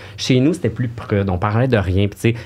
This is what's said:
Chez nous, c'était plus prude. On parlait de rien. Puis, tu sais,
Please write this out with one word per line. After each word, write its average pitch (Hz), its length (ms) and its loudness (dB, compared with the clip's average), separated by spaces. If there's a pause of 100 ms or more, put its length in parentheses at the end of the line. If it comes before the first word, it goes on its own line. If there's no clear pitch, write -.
(160)
Chez 127 220 2
nous, 147 160 4
c'était 123 160 -2
plus 127 180 -4
prude. 98 400 -2
On 90 100 0
parlait 107 280 2
de 123 100 2
rien. 98 300 2
Puis, 98 80 -6
tu - 60 -18
sais, 117 140 2 (120)